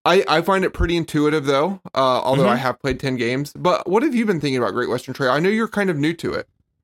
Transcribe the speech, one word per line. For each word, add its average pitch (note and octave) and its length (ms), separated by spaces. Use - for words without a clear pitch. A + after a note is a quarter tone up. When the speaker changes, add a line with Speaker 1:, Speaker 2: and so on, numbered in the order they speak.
Speaker 1:
I, F3+ 240
I D#3 120
find F#3+ 240
it E3 60
pretty E3+ 260
intuitive, D3+ 480
though, D3 360
uh, - 40
although C3+ 260
I A#2+ 60
Speaker 2:
Mm-hmm. B2 80
Speaker 1:
have B2+ 180
played C3 200
ten C3 160
games. B2 380
But D3 340
what G3 140
have C#4+ 120
you A#3 100
been G3 160
thinking C#3 180
about G#3 140
Great B2 160
Western B2 260
Trail? - 160
I C#3 100
know F3 100
you're A3 180
kind G3+ 220
of E3 60
new D3+ 180
to A2+ 180
it. - 160